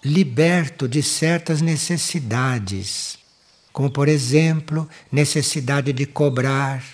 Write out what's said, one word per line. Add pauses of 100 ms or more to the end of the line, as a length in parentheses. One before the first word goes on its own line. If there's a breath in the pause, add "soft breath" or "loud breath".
liberto
de
certas
necessidades, (560)
como,
por
exemplo, (240 loud breath)
necessidade
de
cobrar (100)